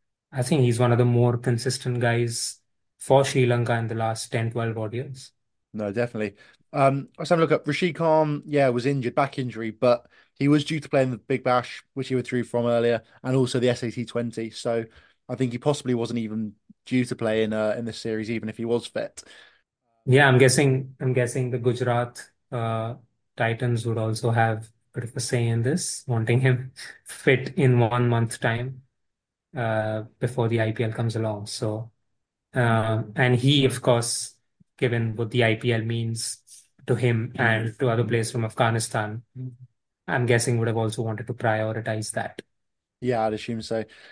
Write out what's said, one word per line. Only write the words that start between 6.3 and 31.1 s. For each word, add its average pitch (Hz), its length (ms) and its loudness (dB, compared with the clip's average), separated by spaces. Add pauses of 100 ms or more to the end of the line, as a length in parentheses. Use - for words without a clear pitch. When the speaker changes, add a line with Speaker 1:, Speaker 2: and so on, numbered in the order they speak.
Speaker 2:
Um, 139 380 0 (100)
I - 20 -8
was 156 80 -8
having 170 120 4
a 165 40 6
look 151 60 -2
up. - 160 0
Rashid 151 260 -2
Khan, 156 540 2
yeah, 143 220 4
was 123 180 0
injured, 131 260 -2
back 139 240 0
injury, 113 320 -6
but 120 380 0 (320)
he 139 80 2
was 147 180 4
due 160 140 -4
to - 100 -12
play 139 140 2
in 127 80 0
the 117 80 -6
Big 131 240 -4
Bash, 123 400 0 (100)
which 135 140 -6
he 131 80 -2
withdrew 123 280 -2
from 120 220 -2
earlier, 117 380 2 (180)
and 127 140 -2
also 127 240 2
the 123 100 2
S 120 140 -2
A 117 80 -4
T 120 140 -8
twenty. 113 440 -6
So 117 360 -4 (440)
I 127 60 -6
think 127 160 -2
he 120 80 -8
possibly 143 340 0
wasn't 117 240 -2
even 110 380 -6 (320)
due 127 180 0
to 123 100 -6
play 110 280 0
in, 107 100 -2
uh, 107 240 0
in 117 80 -6
this 110 140 -10
series, 110 320 -6
even 110 180 -4
if 110 80 -10
he 117 80 -6
was 117 220 0
fit. - 360 -8 (840)
Speaker 1:
Yeah, 139 200 6
I'm 127 120 6
guessing, 131 600 4
I'm 127 140 -2
guessing 123 380 -2
the 123 80 -4
Gujarat, 120 680 -2 (240)
uh, 113 440 -4 (420)
Titans 113 480 0
would 113 140 -2
also 110 320 0
have 113 360 2 (260)
bit 127 100 -6
of 113 120 -12
a 131 40 -6
say 117 280 0
in 117 160 0
this, 147 440 -2
wanting 117 340 2
him 131 300 2 (340)
fit - 520 0
in 127 220 6
one 120 300 2
month 117 300 0
time, 123 440 -4 (720)
uh, 110 460 -2 (160)
before 120 280 -2
the 113 140 0
I 113 100 0
P 113 120 -4
L 113 80 -2
comes 113 240 -4